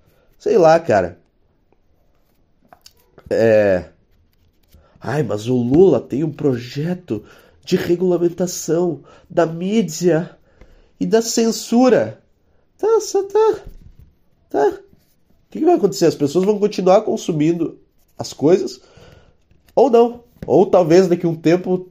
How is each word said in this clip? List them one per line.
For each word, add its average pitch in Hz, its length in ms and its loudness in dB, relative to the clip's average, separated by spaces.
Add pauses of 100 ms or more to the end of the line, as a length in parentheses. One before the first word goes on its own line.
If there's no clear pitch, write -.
(380)
Sei - 200 0
lá, 165 200 6
cara. 104 420 0 (2000)
É. 104 560 2 (1120)
Ai, 139 240 -4
mas 104 240 -6
o 127 80 -2
Lula 139 460 4
tem 131 200 -6
um 160 100 -4
projeto 139 920 -6 (400)
de 185 140 -2
regulamentação 175 1200 -4 (280)
da 170 160 0
mídia 170 840 -2 (680)
e 180 60 -4
da 214 160 2
censura. 226 1000 0 (560)
Tá, 440 220 0
só - 240 -4
tá. 427 360 0 (920)
Tá. - 180 0
O - 840 -12
que 196 100 -12
que 294 60 -2
vai 349 100 4
acontecer? 185 320 0
As - 80 2
pessoas 156 280 -2
vão 202 160 0
continuar 202 440 2
consumindo 165 760 -4 (380)
as - 160 -12
coisas - 480 0 (920)
ou 247 160 4
não. 233 340 2 (220)
Ou 165 200 4
talvez 180 420 4
daqui 175 180 -2
a 165 40 0
um 156 60 -4
tempo 180 560 -2